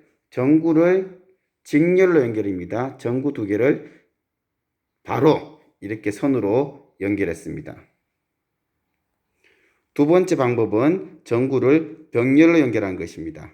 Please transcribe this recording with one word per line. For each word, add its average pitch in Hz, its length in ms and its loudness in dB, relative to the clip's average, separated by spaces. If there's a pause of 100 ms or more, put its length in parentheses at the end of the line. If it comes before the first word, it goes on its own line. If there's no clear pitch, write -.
(320)
전구를 165 880 0 (420)
직렬로 175 580 2
연결입니다. 107 760 -4
전구 131 360 -4
두 113 120 -8
개를 113 580 -2 (1000)
바로 120 580 0 (180)
이렇게 104 300 -8
선으로 127 880 -2
연결했습니다. 85 880 -6 (2000)
두 143 80 2
번째 175 300 2
방법은 123 880 0
전구를 131 880 0
병렬로 143 480 4
연결한 104 380 -2
것입니다. 80 560 -12